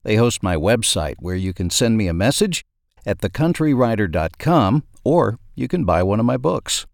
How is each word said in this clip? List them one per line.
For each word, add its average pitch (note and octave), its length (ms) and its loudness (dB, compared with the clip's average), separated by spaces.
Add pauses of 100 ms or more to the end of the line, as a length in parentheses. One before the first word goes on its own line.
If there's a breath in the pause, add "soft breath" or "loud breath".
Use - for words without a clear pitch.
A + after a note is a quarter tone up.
They G#2+ 140 0
host A#2 260 2
my F2+ 140 0
website, E2+ 640 0
where F2+ 160 -6
you F#2 180 -4
can F2+ 160 -4
send A2+ 280 2
me G#2 100 0
a E2 80 -2
message D3+ 500 0 (400)
at G#2 140 -2
the G2 100 -2
country D#3 460 0
writer A2+ 320 0
dot D#2+ 320 -4
com, C#3+ 460 2 (180)
or B2+ 340 2 (160)
you B2+ 140 -6
can E3+ 180 -2
buy F2 160 2
one G2+ 180 2
of A#2 60 0
my B2 120 0
books. - 560 -4